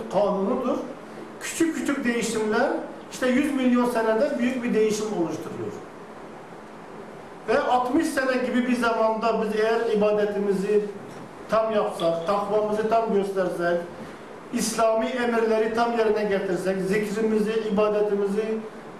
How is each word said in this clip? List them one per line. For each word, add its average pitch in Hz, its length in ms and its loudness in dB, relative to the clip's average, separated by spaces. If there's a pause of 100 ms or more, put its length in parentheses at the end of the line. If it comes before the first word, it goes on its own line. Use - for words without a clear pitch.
(120)
kanunudur. 202 640 0 (640)
Küçük - 360 -2
küçük 277 280 -2
değişimler 226 680 0 (420)
işte 254 160 -2
yüz 277 260 2
milyon 247 300 4
senede 226 540 2
büyük 240 260 0
bir 196 100 0
değişim 214 320 2
oluşturuyor. - 680 -4 (1800)
Ve 254 120 4
altmış 262 460 2
sene 254 400 0
gibi 247 220 2
bir 247 80 4
zamanda 220 680 2
biz 214 180 0
eğer 214 360 2
ibadetimizi 202 880 2 (680)
tam 220 220 2
yapsak, 170 540 0
takvamızı 214 600 0
tam 226 260 2
göstersek, 175 680 0 (720)
İslami 226 540 2
emirleri 226 680 2
tam 233 240 2
yerine 208 260 4
getirsek, 190 560 0
zikrimizi, 214 720 2 (200)
ibadetimizi 208 840 2 (420)